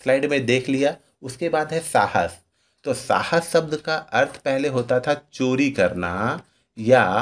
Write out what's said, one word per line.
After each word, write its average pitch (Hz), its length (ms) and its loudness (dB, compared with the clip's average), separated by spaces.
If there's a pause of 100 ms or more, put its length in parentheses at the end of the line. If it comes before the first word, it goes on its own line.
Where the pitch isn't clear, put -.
स्लाइड 135 220 2
में 143 200 0
देख 127 240 0
लिया। 139 260 0 (260)
उसके 135 280 -6
बाद 156 240 -2
है 165 80 -2
साहस। 101 560 0 (480)
तो 139 80 -2
साहस - 580 0
शब्द 160 260 0
का 160 180 -4
अर्थ 139 420 -2
पहले 139 300 -2
होता 127 320 0
था 147 140 -2 (200)
चोरी 131 380 0
करना 90 400 0 (640)
या 113 260 4 (180)